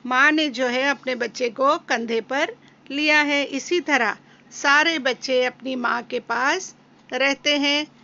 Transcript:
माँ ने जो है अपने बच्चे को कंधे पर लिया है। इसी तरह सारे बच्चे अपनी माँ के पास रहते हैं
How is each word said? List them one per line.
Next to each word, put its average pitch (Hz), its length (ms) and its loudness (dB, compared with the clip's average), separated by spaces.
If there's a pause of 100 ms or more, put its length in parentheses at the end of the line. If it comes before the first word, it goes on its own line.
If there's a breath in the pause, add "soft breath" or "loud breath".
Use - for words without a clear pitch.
माँ 262 260 4
ने 311 160 2
जो 254 180 -2
है 254 220 0
अपने 262 260 -4
बच्चे 240 360 -4
को 277 280 2
कंधे 233 420 -2
पर 294 360 -4 (340 soft breath)
लिया 302 300 2
है। 285 240 0
इसी 277 360 -2
तरह 262 360 0 (340 loud breath)
सारे 302 480 2
बच्चे 254 460 0
अपनी 254 320 -6
माँ 240 260 -2
के 240 180 -6
पास 262 540 -2 (380)
रहते 269 460 0
हैं 285 280 0 (180 soft breath)